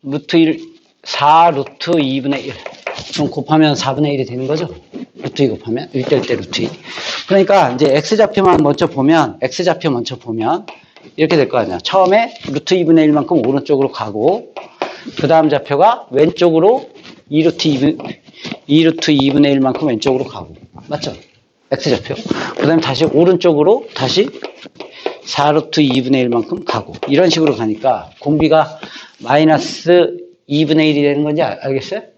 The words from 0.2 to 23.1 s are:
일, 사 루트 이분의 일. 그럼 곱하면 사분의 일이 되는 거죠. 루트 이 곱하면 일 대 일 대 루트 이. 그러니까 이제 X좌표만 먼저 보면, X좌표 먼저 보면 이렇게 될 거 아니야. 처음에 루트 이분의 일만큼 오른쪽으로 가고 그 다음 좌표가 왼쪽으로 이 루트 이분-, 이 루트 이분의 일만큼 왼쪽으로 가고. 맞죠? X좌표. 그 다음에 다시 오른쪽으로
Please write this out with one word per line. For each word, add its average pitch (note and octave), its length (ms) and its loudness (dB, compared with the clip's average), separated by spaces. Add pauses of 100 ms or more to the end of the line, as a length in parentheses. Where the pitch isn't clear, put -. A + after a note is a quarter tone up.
일, D#3+ 240 4 (440)
사 D#3+ 460 4
루트 C#3 400 -8 (100)
이분의 C3+ 460 -4
일. B2 80 -12 (600)
그럼 D3+ 160 -2
곱하면 D#3 460 2
사분의 C#3+ 380 -2
일이 C3 100 -4
되는 B2+ 220 -8
거죠. D#3+ 220 -4 (480)
루트 - 260 -6
이 C3+ 60 2
곱하면 A2+ 440 -6
일 B2+ 120 -4
대 C#3+ 120 0
일 A#2 60 0
대 A#2+ 140 -4
루트 - 260 -8
이. - 80 -4 (560)
그러니까 F#3 460 4
이제 C3+ 220 0
X좌표만 F#3+ 680 2
먼저 C#3+ 240 0
보면, C#3+ 560 0
X좌표 E3 480 -2
먼저 A#2+ 260 -6
보면 A#2+ 500 -4 (500)
이렇게 D#3+ 200 2
될 C3+ 120 2
거 B2+ 100 0
아니야. F#2+ 200 -2
처음에 F#3+ 540 2 (180)
루트 D3 240 -2
이분의 E3 300 4
일만큼 D3 420 2
오른쪽으로 C3+ 440 0
가고 A2+ 640 -4 (680)
그 D3+ 60 -2
다음 D#3+ 220 4
좌표가 D3+ 640 0
왼쪽으로 E3+ 800 2 (380)
이 D3+ 140 0
루트 D#3+ 260 0
이분-, D3 300 0 (680)
이 D#3 180 4
루트 D#3+ 260 0
이분의 C#3 420 4
일만큼 C3+ 360 0
왼쪽으로 C3 360 0
가고. - 300 -14 (320)
맞죠? D3 260 -8 (600)
X좌표. - 420 -4 (420)
그 - 100 0
다음에 D#3+ 140 2
다시 C#3+ 240 -2
오른쪽으로 F3 880 2